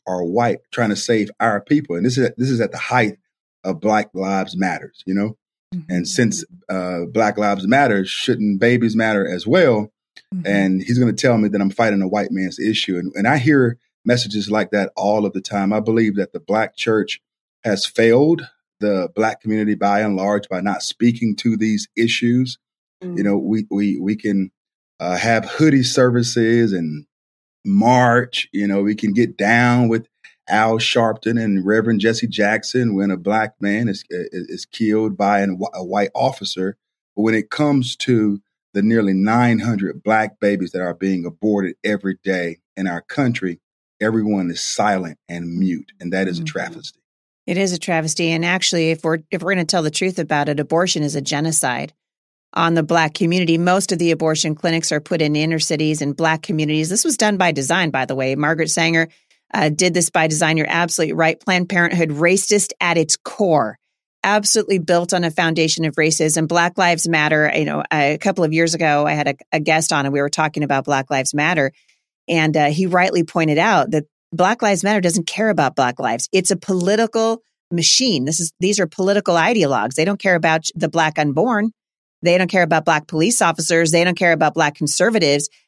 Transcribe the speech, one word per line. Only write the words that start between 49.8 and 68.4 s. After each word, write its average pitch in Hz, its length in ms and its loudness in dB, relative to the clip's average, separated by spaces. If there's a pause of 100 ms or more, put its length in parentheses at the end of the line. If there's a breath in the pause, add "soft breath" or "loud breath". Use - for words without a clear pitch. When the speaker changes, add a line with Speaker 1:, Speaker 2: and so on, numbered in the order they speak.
Speaker 2:
the 151 80 0
truth 185 280 -4
about 151 300 0
it, 147 120 -2
abortion 165 420 0
is 147 140 -2
a - 40 -4
genocide 151 720 -2 (640)
on 165 200 2
the 165 80 2
black 160 300 2
community. 170 460 0
Most 180 340 2
of 175 60 -2
the 170 140 2
abortion 156 420 0
clinics 165 380 -2
are 151 80 -2
put 160 200 -2
in 151 160 0
inner 160 220 0
cities 156 420 -2
and 143 160 -4
black 160 260 0
communities. 156 460 -2
This 190 160 -2
was 302 120 -2
done 208 200 2
by 180 160 2
design, 156 380 0
by 131 160 -2
the 139 80 -4
way. 131 220 -2
Margaret 156 340 0
Sanger, 165 380 0 (440 soft breath)
uh, 156 160 2
did 170 260 0
this 175 160 0
by 160 180 2
design. 156 300 0
You're 151 100 0
absolutely 165 440 -2
right. 160 280 0
Planned 180 280 0
Parenthood, 170 420 2
racist 180 720 0
at 170 160 0
its 160 200 0
core, 147 640 -2 (440)
absolutely 208 560 2
built 175 340 0
on 175 120 0
a 165 60 0
foundation 160 540 0
of 156 120 -4
racism. 156 500 0
Black 170 320 0
Lives 175 300 2
Matter, 151 460 2
you 156 100 0
know, 147 180 -4 (100)
a 151 260 2
couple 185 260 0